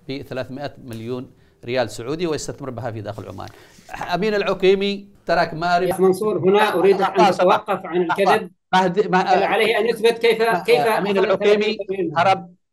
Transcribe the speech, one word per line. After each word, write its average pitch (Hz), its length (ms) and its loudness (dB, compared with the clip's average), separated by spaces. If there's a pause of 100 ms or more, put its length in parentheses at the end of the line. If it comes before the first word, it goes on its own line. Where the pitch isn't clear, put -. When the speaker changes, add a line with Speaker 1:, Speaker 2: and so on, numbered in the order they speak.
Speaker 1:
بثلاثمائة 131 640 -10 (120)
مليون 123 460 -10 (340)
ريال 120 260 -2
سعودي 151 360 -6
ويستثمر 143 440 -6
بها 117 200 -8
في 110 100 -10
داخل 101 280 -12
عمان. 95 200 -14 (680)
أمين 208 200 -2
العكيمي 196 760 0 (180)
ترك 170 280 0
مارب. 175 340 0
Speaker 2:
يا 180 100 -2
منصور، 185 400 2
هنا 202 360 2
أريد 185 220 4
أن 196 40 -2
Speaker 1:
لحظة، 190 220 2
لحظة. 190 200 4
Speaker 2:
أتوقف 190 440 0
عن 175 160 -2
الكذب. 175 480 0 (220)
Speaker 1:
مهدي، 185 300 2
ما-، 180 140 0 (100)
Speaker 2:
عليه 208 520 2
أن 214 80 0
يثبت 226 320 2
كيف، 220 240 2
Speaker 1:
ما-، 226 220 0
Speaker 2:
كيف 233 220 4
Speaker 1:
أمين 202 320 0
Speaker 2:
أخذ 190 80 2
Speaker 1:
العكيمي 208 360 2
Speaker 2:
ثلاثمائة 220 140 -2 (140)
مليون. 170 280 -4
Speaker 1:
هرب 185 360 0 (180)